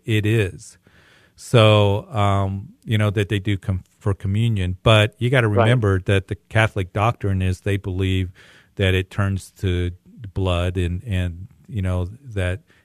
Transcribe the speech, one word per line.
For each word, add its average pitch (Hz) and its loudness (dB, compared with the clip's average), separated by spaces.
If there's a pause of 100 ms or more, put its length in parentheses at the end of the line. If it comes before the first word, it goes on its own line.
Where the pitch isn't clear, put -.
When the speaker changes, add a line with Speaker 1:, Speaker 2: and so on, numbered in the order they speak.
Speaker 1:
it 107 0
is. 107 -2 (580)
So, 107 4
um, 98 -2 (120)
you 117 -2
know, 107 2
that 101 0
they 104 0
do 101 -2
com-, 92 -4 (140)
for 104 -2
communion. 98 -2
But 107 4
you 123 -2
gotta 123 4
Speaker 2:
Right. 107 2
Speaker 1:
remember 110 2
that 95 -2
the 101 -8
Catholic 104 -2
doctrine 101 -2
is 92 -2
they 101 -2
believe 92 -2 (440)
that 95 2
it 92 0
turns 98 -4 (140)
to 90 0 (440)
blood 90 -2
and, 87 -2
and, 90 -4 (200)
you 120 -6
know, 92 -2 (180)
that 98 -6 (240)